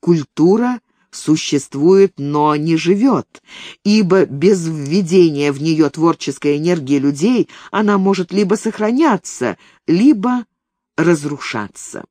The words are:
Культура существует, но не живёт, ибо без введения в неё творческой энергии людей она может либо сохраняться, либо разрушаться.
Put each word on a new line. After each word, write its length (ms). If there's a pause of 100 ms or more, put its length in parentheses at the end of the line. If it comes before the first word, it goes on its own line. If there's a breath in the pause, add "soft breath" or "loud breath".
Культура 800 (300)
существует, 1080
но 380
не 200
живёт, 500 (560 loud breath)
ибо 440
без 400
введения 840
в 100
неё 260
творческой 720
энергии 400
людей 500 (220 loud breath)
она 260
может 360
либо 240
сохраняться, 1000 (300 soft breath)
либо 580 (520)
разрушаться. 1160